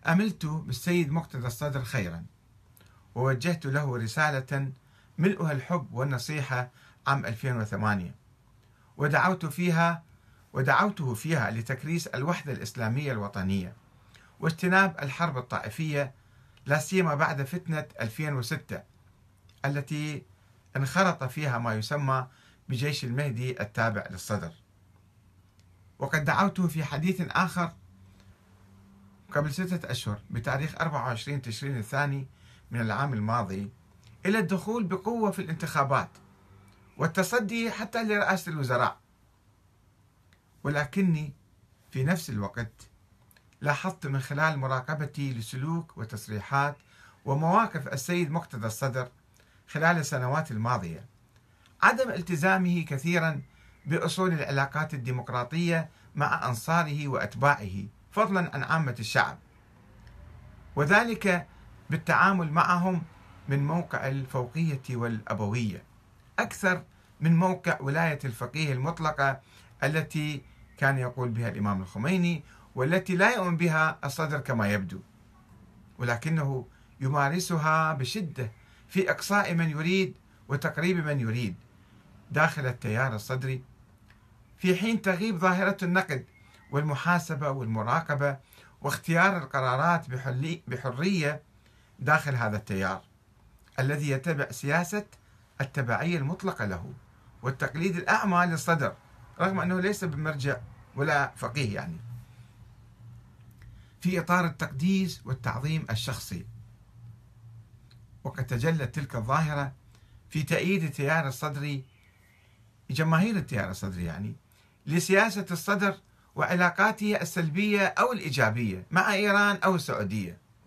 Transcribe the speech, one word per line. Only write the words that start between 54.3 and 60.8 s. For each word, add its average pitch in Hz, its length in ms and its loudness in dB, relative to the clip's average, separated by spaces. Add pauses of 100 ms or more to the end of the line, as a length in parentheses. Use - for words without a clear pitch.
العلاقات 143 640 -2
الديمقراطية 127 920 -2 (260)
مع 147 340 0
أنصاره 147 600 0
وأتباعه 107 760 0 (280)
فضلا 196 420 2
عن 143 80 -4
عامة 147 360 0
الشعب، 110 400 0 (1400)
وذلك 196 680 4 (440)